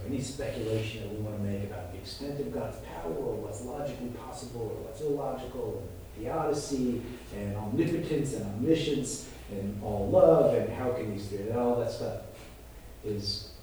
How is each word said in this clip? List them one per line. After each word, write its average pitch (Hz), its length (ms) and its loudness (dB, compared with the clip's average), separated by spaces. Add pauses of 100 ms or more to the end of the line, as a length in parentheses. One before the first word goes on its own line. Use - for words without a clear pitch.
any 135 160 -2
speculation 110 840 -2
that 101 120 -6
we 107 60 -4
want 107 160 -4
to 101 60 -2
make 101 200 -2
about - 280 -6
the 95 80 -8
extent 143 400 -6
of 123 140 -4
God's - 240 -4
power - 360 -6
or 117 220 -2
what's 104 260 -6
logically 123 480 -6
possible 120 520 -8 (140)
or - 80 -8
what's - 180 -10
illogical 127 800 -2
and - 420 -10
theodicy 139 800 2 (340)
and 101 200 -2
omnipotence 151 800 2
and 104 120 -2
omniscience 143 840 2 (220)
and 101 300 -4
all 104 280 0
love 160 460 10
and - 180 2
how 254 180 0
can 107 240 -2
these 101 120 -6
three, 101 240 -2
all 120 280 4
that - 100 2
stuff - 320 -4 (840)
is, 104 460 -2 (120)